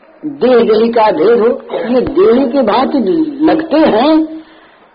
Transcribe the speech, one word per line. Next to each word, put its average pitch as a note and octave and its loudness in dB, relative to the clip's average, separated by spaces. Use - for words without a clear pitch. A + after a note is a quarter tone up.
देह A#3+ 0
देही A3 2
का G#3+ 2
भेद G3 2
हो, A3 2
ये B3+ 0
देही B3 2
की C4+ 0
भांति A#3+ 0
लगते F3+ 0
हैं C4 0